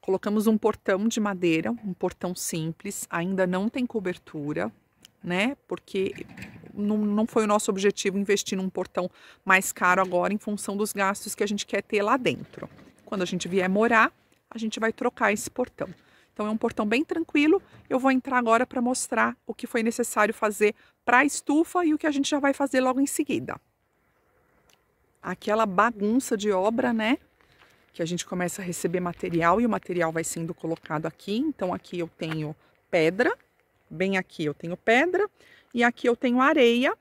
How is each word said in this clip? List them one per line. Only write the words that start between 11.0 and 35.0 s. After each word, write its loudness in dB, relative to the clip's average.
que -2
a 0
gente -4
quer -4
ter -2
lá 2
dentro. -6
Quando -4
a 0
gente -4
vier 0
morar, 4
a -14
gente -6
vai -2
trocar 0
esse -6
portão. -6
Então -6
é -2
um -2
portão -2
bem 0
tranquilo. 2
Eu -2
vou 2
entrar 0
agora 2
pra -6
mostrar 0
o -8
que -12
foi -2
necessário 0
fazer 0
pra 4
estufa 0
e 4
o -2
que -4
a 2
gente 0
já 0
vai 2
fazer 0
logo 2
em 2
seguida. -4
Aquela -2
bagunça 2
de 0
obra, 2
né? 2
Que -6
a 0
gente -4
começa -4
a -8
receber -4
material 2
e 2
o 2
material -2
vai -2
sendo -6
colocado -6
aqui. -6
Então -2
aqui -8
eu -4
tenho -6
pedra, 2
bem -2
aqui -6
eu -2
tenho -8
pedra 2